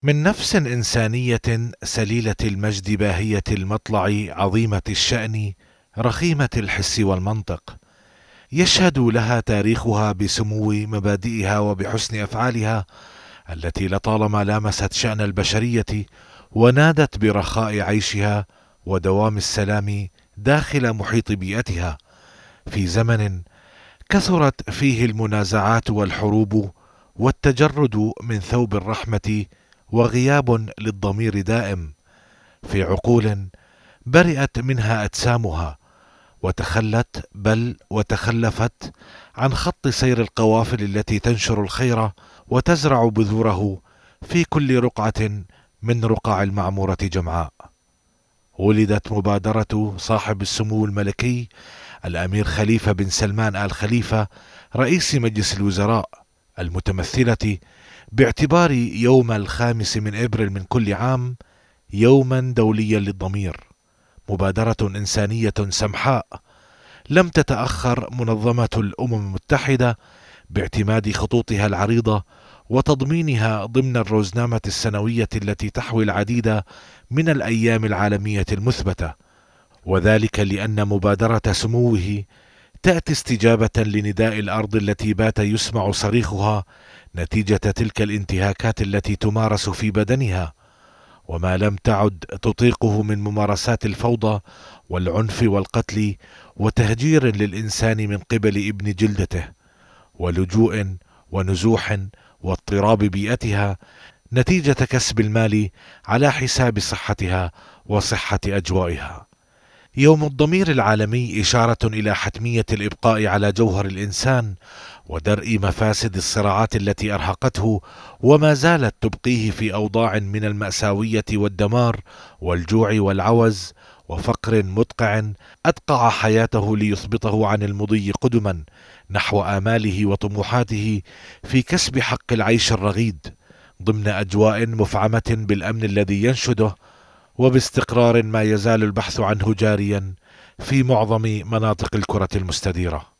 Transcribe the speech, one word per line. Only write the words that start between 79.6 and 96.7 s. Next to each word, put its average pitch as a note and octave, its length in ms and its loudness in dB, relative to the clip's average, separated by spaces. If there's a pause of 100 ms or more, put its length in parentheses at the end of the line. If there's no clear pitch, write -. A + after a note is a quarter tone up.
وذلك G#2+ 540 2
لأن G#2 480 -2
مبادرة G#2 640 0
سموه G#2+ 720 0 (600)
تأتي E3 300 2
استجابة A2+ 640 2
لنداء G#2 600 0
الأرض G#2 360 -4
التي G#2 380 0
بات A2 260 0
يسمع G#2 520 0
صريخها G#2 720 0 (520)
نتيجة G2+ 400 0
تلك G#2+ 460 -2
الانتهاكات G2+ 800 -2
التي G2+ 340 -2
تمارس G#2+ 540 0
في G#2+ 220 -2
بدنها، G2+ 600 0 (760)
وما F2+ 300 -2
لم G2+ 260 0
تعد G2+ 420 0 (160)
تطيقه A2+ 600 2
من G#2 160 -2
ممارسات G#2 680 -2
الفوضى G#2+ 540 0 (500)
والعنف F#2 540 -2
والقتل G#2 720 0 (400)
وتهجير A#2 800 2